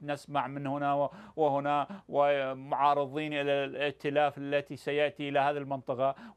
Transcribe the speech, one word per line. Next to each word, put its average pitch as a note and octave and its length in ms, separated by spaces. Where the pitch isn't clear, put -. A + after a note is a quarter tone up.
نسمع C#3+ 440
من C#3 200
هنا C#3+ 280
و-، C#3+ 160
وهنا C#3+ 500
ومعارضين C#3+ 1200
إلى C#3+ 320
الائتلاف C#3+ 720
التي C#3+ 380
سيأتي D3 520
إلى C#3+ 100
هذه C#3+ 180
المنطقة، C3+ 580